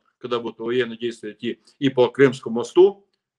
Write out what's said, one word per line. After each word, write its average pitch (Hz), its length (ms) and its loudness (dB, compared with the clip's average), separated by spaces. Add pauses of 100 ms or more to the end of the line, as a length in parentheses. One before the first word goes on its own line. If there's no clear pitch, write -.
(180)
когда 120 220 -4
будут 110 180 -12
военные 117 400 -4
действия 113 340 -10
идти - 280 -10 (180)
и 139 100 0
по 123 200 2
Крымскому 131 480 0
мосту, 180 500 2 (320)